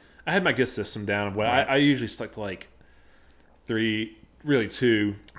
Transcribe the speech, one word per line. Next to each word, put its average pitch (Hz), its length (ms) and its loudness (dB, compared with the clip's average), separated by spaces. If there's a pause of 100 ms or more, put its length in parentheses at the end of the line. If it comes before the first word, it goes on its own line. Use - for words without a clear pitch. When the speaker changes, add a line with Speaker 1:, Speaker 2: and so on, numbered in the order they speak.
(260)
Speaker 1:
I 151 60 -2
had 185 120 2
my 156 80 2
good 120 160 2
system 104 380 -8
down 101 220 0
of 95 60 -6
what 107 120 0
I, 120 140 2
Speaker 2:
Right. 135 100 0
Speaker 1:
I 135 60 2
usually 139 320 4
stuck 110 240 -10
to, 107 80 -12
like, 98 280 -10 (1000)
three, 110 520 -2 (260)
really 131 240 2
two 104 460 2 (240)